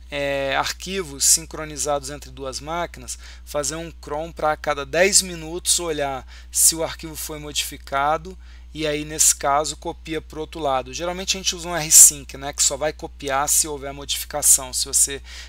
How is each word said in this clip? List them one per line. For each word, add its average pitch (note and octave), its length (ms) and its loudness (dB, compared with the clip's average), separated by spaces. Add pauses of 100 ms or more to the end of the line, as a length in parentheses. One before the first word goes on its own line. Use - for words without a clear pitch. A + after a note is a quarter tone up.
(120)
é, C#3 440 0
arquivos D3 720 -2
sincronizados D3 840 0
entre C#3 180 -12
duas C3 300 -8
máquinas, D3+ 580 -6 (260)
fazer D3 320 -2
um E3 140 -8
cron D#3 420 -6
pra D3+ 200 0
a D3+ 60 0
cada C#3+ 280 -2
dez F3+ 380 6
minutos E3+ 560 -2
olhar D3 480 -4 (240)
se - 240 4
o D#3+ 80 -2
arquivo D#3 320 -6
foi D3+ 240 -8
modificado D3+ 1000 -2 (380)
e D3+ 120 -2
aí D3+ 180 -2
nesse D3+ 300 2
caso D3 400 2
copia D#3+ 460 -8
pro D#3 200 -10
outro D#3 180 -10
lado. C3 340 0
Geralmente F3+ 420 -4
a F#3+ 40 -8
gente F#3 160 -2
usa E3 120 -8
um F3 80 -2
rsync, D3+ 640 8
né, C#3 160 -6
que - 100 0
só C#3 140 2
vai D3+ 160 0
copiar C#3+ 560 -2
se - 180 4
houver C#3 260 -8
modificação, C#3 800 2
se - 140 -2
você C#3 360 2 (280)